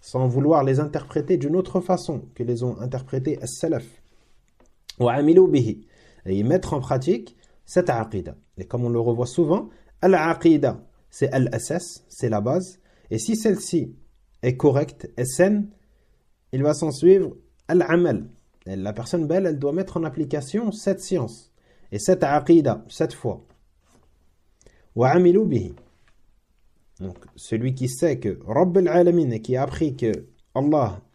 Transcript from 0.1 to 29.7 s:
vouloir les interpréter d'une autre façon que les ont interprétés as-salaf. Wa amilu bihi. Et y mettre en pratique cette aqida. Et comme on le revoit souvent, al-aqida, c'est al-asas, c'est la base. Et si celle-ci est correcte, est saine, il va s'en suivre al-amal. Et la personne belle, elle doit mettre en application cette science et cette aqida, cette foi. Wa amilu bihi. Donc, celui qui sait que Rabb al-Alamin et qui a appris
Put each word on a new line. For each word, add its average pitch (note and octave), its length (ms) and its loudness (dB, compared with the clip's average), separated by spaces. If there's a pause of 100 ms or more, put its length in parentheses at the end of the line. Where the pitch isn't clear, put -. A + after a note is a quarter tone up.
vouloir C#3 360 4
les C3+ 160 2
interpréter D3+ 580 -2
d'une C#3+ 180 -2
autre F#3 240 0
façon F3 440 -4 (120)
que B2 80 -6
les A#2+ 200 -2
ont B2 160 -4
interprétés C3 640 -6
as-salaf. D#3 440 -4 (1120)
Wa A#2+ 140 2
amilu D#3+ 340 6
bihi. A#2+ 400 0 (380)
Et F#2+ 120 -2
y G2+ 60 0
mettre D#3 300 0
en D3 80 -2
pratique C#3+ 560 -4 (280)
cette - 240 0
aqida. G#2+ 460 -6 (220)
Et F#2+ 80 -12
comme A#2+ 180 -4
on A#2+ 60 -2
le A#2 100 0
revoit A#2+ 280 -2
souvent, E3+ 420 0 (320)
al-aqida, D#3+ 840 2 (260)
c'est C3 220 -4
al-asas, C3 760 -4
c'est - 200 -6
la G#2+ 120 -2
base. D#3+ 380 -4 (320)
Et A2 60 -4
si A3 180 -2
celle-ci - 600 -2 (460)
est B2+ 160 -2
correcte, C#3+ 600 0
est B2+ 80 -2
saine, G3+ 440 0 (800)
il C3 120 -2
va D3+ 100 2
s'en D3+ 180 -2
suivre F3+ 460 4 (300)
al-amal. E3 600 2 (380)
Et F#2+ 100 -8
la G2 180 -6
personne B2+ 320 -4
belle, F3+ 200 0
elle D3+ 140 -2
doit C#3+ 140 -2
mettre F#3 240 -6
en E3 60 -4
application D3+ 680 -6
cette G3 280 -4
science - 540 -6 (380)
et G#2 80 -6
cette F#3 240 2
aqida, C#3+ 680 4
cette A#2 240 -4
foi. - 320 -8 (1500)
Wa B2 160 2
amilu F3+ 340 6
bihi. G#2+ 280 -2 (1300)
Donc, F#2 180 -12 (180)
celui A#2+ 380 -4
qui C3 160 -4
sait C#3+ 300 -2
que G2 260 -4
Rabb E3+ 320 2
al-Alamin E3+ 540 4
et A2 100 -4
qui B2+ 140 -2
a C3 80 0
appris C3+ 320 -4